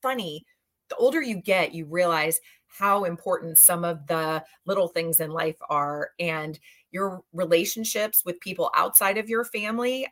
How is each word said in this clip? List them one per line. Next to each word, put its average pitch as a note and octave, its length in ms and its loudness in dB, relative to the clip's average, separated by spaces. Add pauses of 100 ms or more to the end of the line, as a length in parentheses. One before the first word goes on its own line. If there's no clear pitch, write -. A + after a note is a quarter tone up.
funny, F#3+ 440 -6 (420)
the - 80 -10
older C4+ 260 2
you A#3+ 140 -2
get, F#3 380 0
you E3 140 -8
realize E3 520 0 (280)
how G3+ 360 2
important E3+ 540 0
some E3+ 260 6
of E3 240 -4
the D#3+ 380 -2 (200)
little F#3+ 220 0
things E3 320 -2
in D#3+ 100 -4
life D#3+ 280 -2 (120)
are. D3 480 -2
And D#3+ 400 -4 (340)
your F#3 300 -4 (120)
relationships G3+ 880 0
with F3 160 -6
people F3+ 380 -4
outside G3 400 4
of A3 100 -4
your A3+ 160 0
family, A#3+ 680 -4